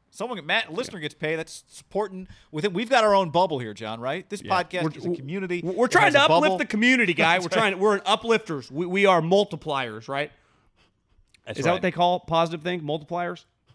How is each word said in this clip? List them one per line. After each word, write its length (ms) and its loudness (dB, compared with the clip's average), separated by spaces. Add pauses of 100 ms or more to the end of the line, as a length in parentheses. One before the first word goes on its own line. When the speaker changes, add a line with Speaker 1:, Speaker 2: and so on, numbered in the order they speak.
(120)
Speaker 1:
Someone, 340 -8
Matt, 280 -2
listener 260 -8
Speaker 2:
Yeah. 40 -8
Speaker 1:
gets 120 -8
paid. 220 -4
That's 300 -12
supporting 600 -8 (240)
with 140 -4
it. 80 -2
We've 160 -2
got 140 4
our 120 6
own 160 2
bubble 280 2
here, 140 -8
John, 260 -8
right? 300 -8
This 120 -10
Speaker 2:
Yeah. 100 -10 (120)
Speaker 1:
podcast 200 -4
Speaker 2:
We're, 80 -2
Speaker 1:
is 140 -14
a 100 -4
community. 480 -6
Speaker 2:
we're 220 0
Speaker 1:
It 60 -2
Speaker 2:
trying 140 4
Speaker 1:
has 80 4
Speaker 2:
to 80 6
Speaker 1:
a 20 6
Speaker 2:
uplift 200 6
Speaker 1:
bubble. 140 2
Speaker 2:
the 80 -4
community, 480 2
guy. 200 4
Speaker 1:
<laughs> 60 2
That's 60 -4 (100)
Speaker 2:
We're 60 4
Speaker 1:
right. 100 2
Speaker 2:
trying. 80 -6
We're 260 2
uplifters. 680 0
We, 140 -4
we 200 2
are 160 6
multipliers, 840 -2
right? 240 -4 (1120)
Speaker 1:
That's 140 -10
Speaker 2:
Is 60 -4
that 60 2
Speaker 1:
right. 40 0
Speaker 2:
what 60 -6
they 100 0
call 300 0
positive 400 -2
thing? 200 -6
Multipliers? 640 -8 (300)